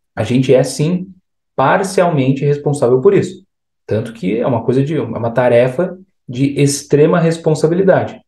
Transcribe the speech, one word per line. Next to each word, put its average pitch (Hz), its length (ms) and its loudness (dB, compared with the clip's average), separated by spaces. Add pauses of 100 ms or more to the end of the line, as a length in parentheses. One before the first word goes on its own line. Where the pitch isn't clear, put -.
(160)
a - 80 -4
gente 127 300 0
é, 135 100 4
sim, 170 500 -4 (420)
parcialmente 151 920 0
responsável 139 560 0
por 202 120 4
isso. - 320 -2 (400)
Tanto - 280 -4
que 185 240 -4
é - 100 -2
uma 120 160 -2
coisa 127 200 0
de, 156 120 -4
é 135 60 -2
uma 113 300 -6
tarefa 127 680 0 (300)
de 139 320 -2
extrema 143 600 2
responsabilidade. 165 1080 0